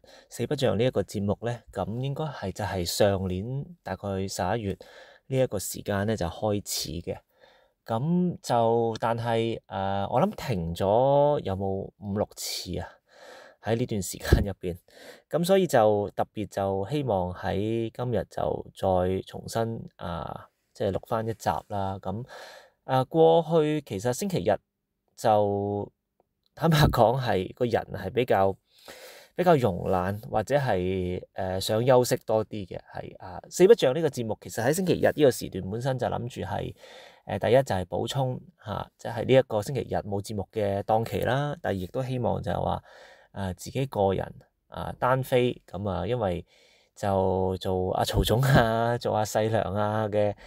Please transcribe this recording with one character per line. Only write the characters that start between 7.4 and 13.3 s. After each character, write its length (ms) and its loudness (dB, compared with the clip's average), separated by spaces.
咁 560 0
就， 580 2
但 180 0
係， 400 -2
呃， 420 -4
我 100 2
諗 160 2
停 380 -4
咗 680 4
有 160 -4
冇 400 -4
五 220 -6
六 180 0
次 420 -8
啊？ 80 -8